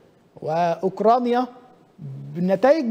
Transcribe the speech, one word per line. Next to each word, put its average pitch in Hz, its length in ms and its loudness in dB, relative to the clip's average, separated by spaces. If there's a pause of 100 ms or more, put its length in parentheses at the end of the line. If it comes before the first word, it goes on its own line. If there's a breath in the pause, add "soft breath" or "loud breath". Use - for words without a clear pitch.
(420)
وأوكرانيا، 202 1040 0 (880)
بالنتائج 196 560 2